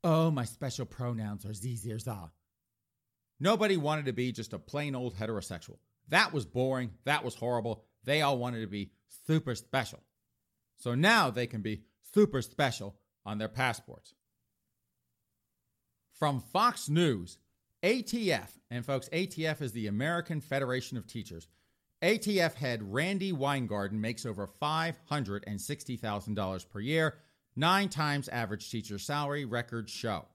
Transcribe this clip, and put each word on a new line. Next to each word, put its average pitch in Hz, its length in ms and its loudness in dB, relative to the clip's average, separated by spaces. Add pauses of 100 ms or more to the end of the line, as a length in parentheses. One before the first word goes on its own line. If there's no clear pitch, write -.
Oh, 160 280 6
my 135 140 2
special 127 420 -6
pronouns 110 580 -4
are 107 100 -6
ze, 117 220 -4
ze, 110 220 -6
za." 101 340 -8 (1040)
Nobody 196 380 4
wanted 151 300 0
to 127 60 0
be 123 200 0
just 110 200 -8
a 107 60 -8
plain 143 360 -4
old 123 220 -4
heterosexual. 104 600 -6 (300)
That 185 240 4
was 143 140 -2
boring. 127 460 0 (120)
That 143 180 2
was 123 120 -4
horrible. 117 500 -2 (200)
They 147 180 2
all 143 160 2
wanted 120 240 -4
to 107 40 -6
be 98 260 -6 (340)
super 156 280 2
special. - 480 -4 (760)
So 120 160 -2
now 180 360 6
they 120 160 -2
can 117 140 -6
be 107 240 -4 (300)
super 196 260 6
special 117 580 -2 (260)
on 104 140 -4
their 110 100 -4
passports. - 680 -4 (2000)
From 139 280 0
Fox 233 480 2
News, 147 500 2 (440)
A 226 200 4
T 220 300 0
F, 90 280 -4 (100)
and 120 140 -4
folks, 135 280 -2
A 175 140 0
T 160 200 -4
F 151 160 -2
is 123 100 -4
the 110 140 -4
American 156 540 0
Federation 127 580 -2
of 104 80 -8
Teachers, 87 420 -10 (540)
A 202 140 6
T 208 240 2
F 165 140 4
head 117 380 -2
Randi 180 400 0
Weingarten 113 680 0
makes 113 240 -4
over 101 220 -4
five 160 600 -2
hundred 104 400 -2
and 101 140 -4
sixty 143 360 -6
thousand 104 380 -4
dollars 95 300 -2
per - 160 -12
year, 151 380 2 (380)
nine 185 340 4
times 147 380 0
average 107 420 -4
teacher 104 280 -4
salary, 143 460 -2
records 117 480 -4
show. 101 420 -4